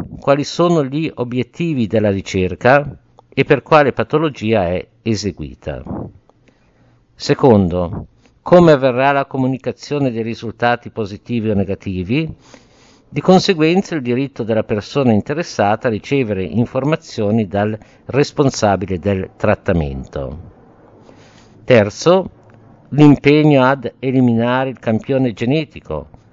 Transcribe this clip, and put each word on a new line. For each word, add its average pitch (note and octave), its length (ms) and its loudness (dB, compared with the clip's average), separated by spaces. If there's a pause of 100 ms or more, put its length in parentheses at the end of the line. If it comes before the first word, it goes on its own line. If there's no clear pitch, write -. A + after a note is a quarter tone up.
(180)
quali C#3+ 240 0
sono E3+ 420 0
gli C#3+ 300 -4
obiettivi B2 720 -4
della G#2 240 0
ricerca G2 880 0 (300)
e - 160 -2
per C#3 180 2
quale D3 300 4
patologia A2+ 760 -2
è F2 180 -4 (160)
eseguita. D2+ 800 -6 (1300)
Secondo, F2+ 920 2 (340)
come F3 320 6
avverrà C3 400 2
la C#3 140 0
comunicazione C3 840 -4
dei A2+ 120 -6
risultati A#2 680 -4
positivi A2 600 -6
o G#2+ 40 0
negativi? G2 800 -4 (760)
Di C#3+ 120 -6
conseguenza F3+ 760 2
il D3+ 80 -4
diritto B2 400 -4
della G#2+ 220 -2
persona A#2+ 480 -2
interessata A2 760 -2
a B2 40 0
ricevere G#2 520 -2
informazioni A2+ 1040 -2
dal G#2 320 -4 (280)
responsabile G2+ 920 0
del F#2+ 380 -4
trattamento. D2 1200 -4 (1080)
Terzo, C3 640 2 (600)
l'impegno D3 760 6
ad C3 260 0 (100)
eliminare B2+ 680 0
il A#2 100 -14
campione B2 520 -2
genetico A#2 760 -6 (240)